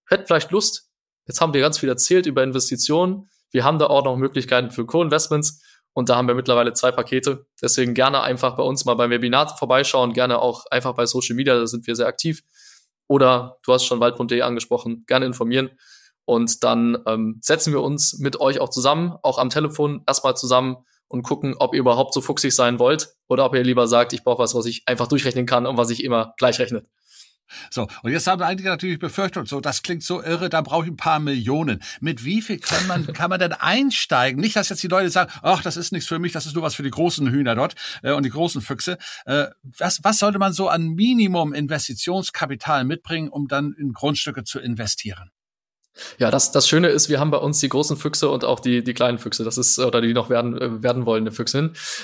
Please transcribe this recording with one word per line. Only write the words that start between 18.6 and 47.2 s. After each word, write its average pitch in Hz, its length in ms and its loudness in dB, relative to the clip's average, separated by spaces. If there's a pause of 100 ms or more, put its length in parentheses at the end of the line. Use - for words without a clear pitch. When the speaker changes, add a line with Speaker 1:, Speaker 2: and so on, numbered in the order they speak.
Speaker 1:
zusammen, 156 520 0
auch 139 160 0
am 131 120 0
Telefon 147 580 -2
erstmal 139 280 0
zusammen 127 420 0 (300)
und 127 140 -6
gucken, 139 380 -4
ob 131 160 0
ihr 139 40 2
überhaupt 127 360 2
so 135 60 0
fuchsig - 340 -2
sein 120 240 2
wollt 143 300 2 (180)
oder 131 180 2
ob 127 100 0
ihr 123 80 2
lieber 123 240 4
sagt, 120 240 4
„Ich 120 120 -8
brauche 123 160 2
was, 120 160 0
was 117 100 0
ich 117 220 -6
einfach 120 200 0
durchrechnen 127 380 0
kann 123 220 2
und 127 100 -2
was 117 120 2
sich 117 140 -4
immer 117 340 -2
gleich 123 220 4
rechnet.“ 117 280 -4 (800)
Speaker 2:
So, 110 180 -4 (140)
und 120 100 -2
jetzt 156 140 -2
haben 185 160 2
einige 185 280 -2
natürlich 175 280 -4
Befürchtung, 180 480 -4
so, 139 160 -8
„Das 143 220 -4
klingt 175 200 -6
so 180 200 -4
irre, 170 260 -2
da 160 120 2
brauche 165 240 -2
ich 175 60 -6
ein 147 60 -12
paar 156 220 0
Millionen.“ 139 600 -2 (220)
Mit 120 240 -4
wie 208 160 0
viel 208 180 -6
kann 175 280 -2
man, 175 200 -2
<laughs> 156 60 -8
kann 170 160 -2
man 185 100 0
denn 175 140 0
einsteigen? 151 880 2
Nicht, 214 140 -2
dass 196 140 2
jetzt 190 120 -6
die 185 60 -4
Leute 185 240 2
sagen, 180 200 2 (120)
„Ach, 170 180 4
das 170 160 -6
ist 170 140 -8
nichts 175 160 -6
für 165 100 -4
mich, 170 140 -2
das 156 160 -6
ist 147 80 -10
nur 165 80 -2
was 151 100 -4
für - 80 -8
die 139 80 -4
großen 160 400 0
Hühner 127 240 2
dort, 131 220 0 (260)
äh, 139 120 0
und 143 100 0
die 127 80 -2
großen 156 300 -2
Füchse.“ 175 360 -6 (280)
Äh, 147 220 0 (140)
was, 165 420 -4
was 214 140 2
sollte 202 220 2
man 196 140 2
so 190 160 -2
an 165 260 0
Minimum-Investitionskapital 156 1900 0
mitbringen, 160 460 -4
um 143 180 -4
dann 143 300 -2
in 139 160 -4
Grundstücke 139 500 -4
zu - 160 -8
investieren? 104 680 -6 (880)
Speaker 1:
Ja, 117 140 2
das, 135 200 2
das 139 160 4
Schöne 165 220 4
ist, 147 200 2
wir 139 100 2
haben 147 120 0